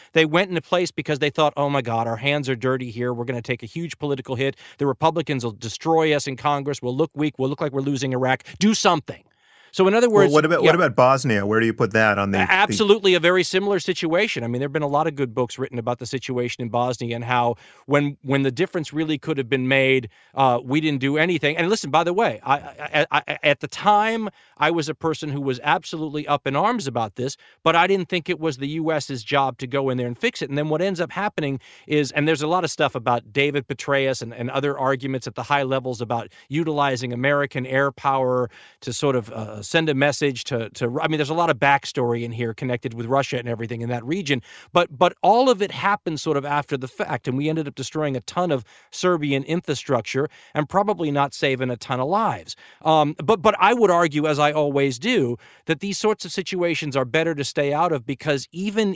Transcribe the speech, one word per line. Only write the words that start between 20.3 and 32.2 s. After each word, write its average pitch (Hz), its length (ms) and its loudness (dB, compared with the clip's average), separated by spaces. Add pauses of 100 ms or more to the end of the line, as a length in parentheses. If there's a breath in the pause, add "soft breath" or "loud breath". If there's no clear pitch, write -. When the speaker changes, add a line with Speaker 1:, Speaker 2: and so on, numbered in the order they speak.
Speaker 1:
uh, 127 260 4
we 135 180 0
didn't 151 200 0
do 139 180 0
anything. 156 380 2
And 170 120 0
listen, 196 220 -2
by 156 140 4
the 170 80 0
way, 180 320 0
I, 135 100 2
I, 147 560 -2
I, 143 160 2
I, 147 160 -6
at 147 160 2
the - 80 -10
time, 208 640 0 (300 soft breath)
I 151 120 2
was 165 180 -2
a 151 60 -6
person 160 340 -4
who 143 120 -4
was 135 240 -2
absolutely 156 640 -2
up 147 180 0
in 135 80 -2
arms 202 320 0
about 117 300 -4
this, 127 200 -6 (280 soft breath)
but 160 100 4
I 170 140 4
didn't 190 200 0
think 180 200 -4
it 175 100 -2
was 156 200 -2
the 139 100 -6
U 160 240 -2
S's 139 320 -4
job 139 340 0
to 135 80 -10
go 135 240 0
in 127 80 -2
there 123 80 -2
and 120 100 -6
fix - 240 -4
it. 147 100 -6
And 139 60 -4
then 151 120 -2
what 156 140 0
ends 185 180 -2
up 160 100 -4
happening 160 480 -4 (300 loud breath)
is, 151 240 0
and 151 160 0